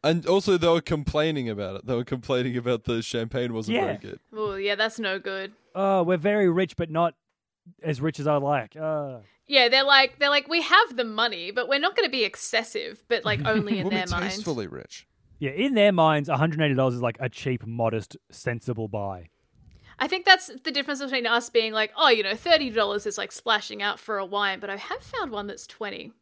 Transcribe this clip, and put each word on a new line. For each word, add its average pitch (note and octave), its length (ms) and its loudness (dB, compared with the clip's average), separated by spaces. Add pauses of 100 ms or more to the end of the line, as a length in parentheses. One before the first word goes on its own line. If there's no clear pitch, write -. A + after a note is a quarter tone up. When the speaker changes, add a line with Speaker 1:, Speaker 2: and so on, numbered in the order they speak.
Speaker 1:
And E3 200 2
also F#3+ 320 4
they E3+ 120 2
were E3 120 6
complaining D3+ 680 0
about G2 280 -6
it. - 80 -14
They B2 100 0
were A#2+ 100 0
complaining B2+ 520 -2
about A#2+ 280 -2
the A#2 160 0
champagne A#2+ 520 -4
wasn't A2+ 220 -2
Speaker 2:
Yeah. F#4+ 100 2
Speaker 1:
very G#2 120 -4
good. - 220 -14 (140)
Speaker 3:
Oh, G#3+ 220 -6
yeah, G3+ 200 -2
that's A3 240 -2
no G3 200 -4
good. F#3+ 340 -8 (220)
Speaker 2:
Oh, G3 280 4
we're F3 140 4
very G3+ 320 4
rich, F3 260 0
but E3 140 -4
not E3 260 0 (680)
as D3 200 -2
rich D#3 180 -2
as C#3+ 80 -2
I D3+ 100 4
like. C#3 380 0
Uh. D3+ 440 -6 (280)
Speaker 3:
Yeah, C4 220 4
they're C4+ 140 4
like, C4+ 360 4
they're C#4+ 100 2
like, C#4+ 180 2
"We E4 140 0
have F#4 340 4
the B3 80 -2
money, G#3+ 480 -4
but A#3 160 -4
we're C#4 120 0
not F#4 160 -2
gonna G4 140 0
be B3+ 140 0
excessive," - 880 -4
but, A3+ 160 0
like, G3+ 200 0
only G#3+ 280 2
Speaker 1:
<laughs> G3+ 60 0
Speaker 3:
in F3+ 60 -2
Speaker 1:
We'll F#3+ 60 0
be - 60 -2
Speaker 3:
their F3+ 100 -2
mind. F3 240 -2
Speaker 1:
tastefully E3 360 -4
rich. - 380 -14 (340)
Speaker 2:
Yeah, C#3 120 -4
in A#3+ 220 -2
their G#3 180 6
minds, D#3 380 4
a C#3 80 0
hundred D#3 220 0
and D#3+ 60 4
eighty C#3 100 4
dollars B2+ 200 2
is, B2 60 -4
like, A#2 180 -2
a C3 100 -4
cheap, B2+ 360 -4
modest, A2+ 500 -2 (160)
sensible A#2 560 -6
buy. G2 420 -8 (680)
Speaker 3:
I C#4 80 0
think F4+ 180 -4
that's F#4 220 6 (160)
the D#4 80 -4
difference C#4 300 -4
between B3+ 260 -2
us A#3 220 2
being A3 240 0
like, A3 240 -2
"Oh, D#4 120 6
you A3 140 4
know, G3 120 -2
thirty D#4 340 4
dollars G#3 360 0
is, G3+ 120 -6
like, G3 160 -6
splashing G#3 480 -2
out G3+ 180 -4
for G#3+ 180 -6
a G3 80 -4
wine," G3 360 -2
but G3+ 80 -10
I G3 80 -6
have G#4 260 -10
found G4 280 -8
one G#3 160 -8
that's - 200 -12
twenty. G#3+ 540 -12